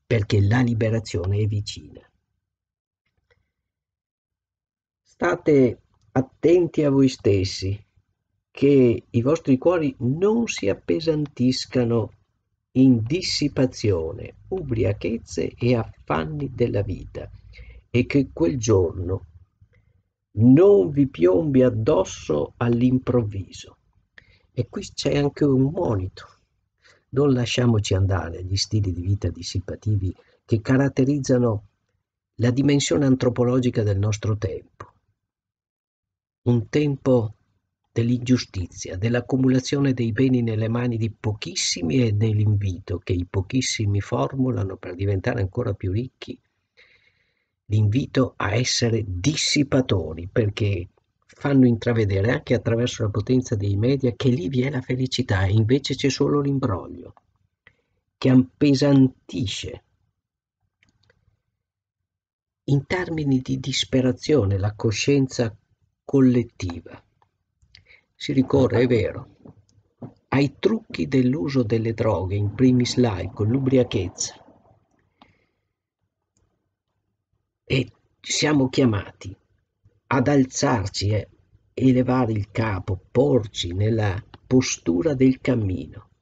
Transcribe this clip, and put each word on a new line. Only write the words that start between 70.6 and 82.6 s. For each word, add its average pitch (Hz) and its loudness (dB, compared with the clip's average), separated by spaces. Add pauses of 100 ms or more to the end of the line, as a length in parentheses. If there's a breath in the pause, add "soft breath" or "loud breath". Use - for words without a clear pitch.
dell'uso 135 0
delle 113 -2
droghe, 98 -2
in 101 -2
primis 127 2
l'alcol, 101 -2
l'ubriachezza. 123 0 (3250 soft breath)
E - -2 (280)
siamo 147 0
chiamati 107 -2 (800)
ad 131 2
alzarci 131 0
e 104 -4 (440)
elevare 127 2
il 104 -6
capo, 104 -4 (100)